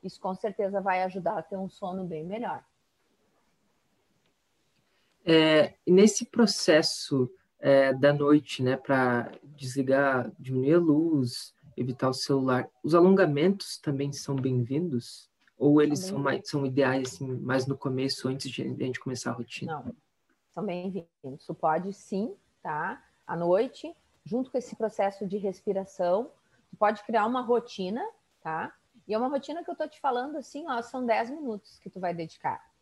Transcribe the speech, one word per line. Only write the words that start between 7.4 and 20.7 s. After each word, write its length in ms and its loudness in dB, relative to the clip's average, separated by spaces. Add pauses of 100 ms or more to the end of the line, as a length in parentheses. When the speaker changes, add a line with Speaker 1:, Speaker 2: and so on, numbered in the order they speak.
Speaker 2:
é, 340 4
da 200 4
noite, 500 4
né, 140 2
pra 560 0 (100)
desligar, 960 0
diminuir 360 2
a 40 8
luz, 760 2 (240)
evitar 320 -2
o 60 0
celular, 540 0 (140)
os 120 0
alongamentos 840 4
também 340 -4
são 240 -6
bem-vindos? 920 -2 (280)
Ou 260 6
eles 160 2
Speaker 1:
São 100 -6
Speaker 2:
são 140 -4
Speaker 1:
bem-vindos. 180 0
Speaker 2:
mais, 100 -16
são 160 -2
ideais, 420 0
assim, 180 -10 (120)
mais 280 -2
no 100 -4
começo, 520 -4
antes 220 -6
de 120 -8
a 220 -6
gente 160 -6
começar 300 -8
a 40 -4
rotina? 460 -10
Speaker 1:
Não, 140 -12 (600)
são 100 -8
bem-vindos. 800 -10